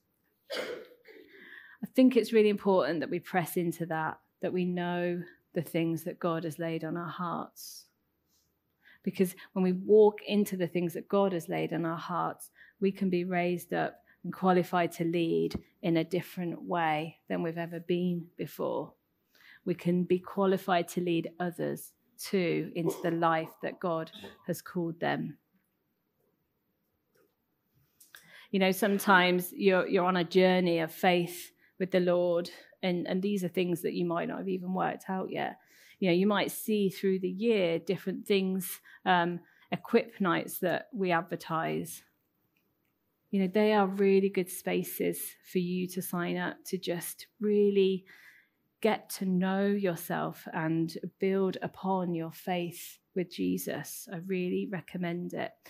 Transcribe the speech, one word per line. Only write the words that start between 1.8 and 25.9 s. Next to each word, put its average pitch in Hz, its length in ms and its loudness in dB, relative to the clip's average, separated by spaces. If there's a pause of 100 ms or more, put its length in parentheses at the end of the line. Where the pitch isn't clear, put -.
Think 254 200 8
it's 214 180 2
really 214 160 6
important 180 500 2
that - 100 -4
we 175 100 -2
press 170 380 -2
into 170 300 -2
that, 160 320 -2 (220)
that 175 120 -2
we 180 120 0
know 175 560 -2 (320)
the 175 80 -2
things 165 420 -2
that - 160 -8
God 165 240 -2
has 156 160 -8
laid 165 240 -4
on 165 140 -4
our 170 120 -6
hearts. - 760 -10 (1200)
Because 185 320 0 (160)
when 190 120 0
we 185 100 2
walk 208 540 6
into 202 300 0
the 180 100 0
things 175 260 -2
that - 140 -10
God 196 260 2
has 165 160 -4
laid 160 240 -2
on 165 120 -2
our 165 120 -4
hearts, 165 520 -6 (300)
we 196 120 2
can 196 180 -2
be 175 160 0
raised 175 480 -2
up 160 260 -2 (240)
and 175 100 -8
qualified 180 600 4
to - 100 -4
lead 165 580 0 (200)
in 170 160 2
a 160 60 2
different 170 600 -6
way 160 540 -2 (100)
than 180 160 -2
we've 165 140 -4
ever 170 220 -8
been 175 460 0 (120)
before. 147 560 -6 (720)
We 180 100 0
can 175 300 2
be 180 140 2
qualified 185 720 0
to 180 120 -4
lead 165 380 -2
others 160 520 -4 (260)
too 160 580 -2
into 165 280 -2
the 170 80 0
life 165 400 2 (100)
that - 180 -8
God 160 320 -4 (360)
has 170 140 -4
called 165 380 -6
them. 156 380 -4 (3250)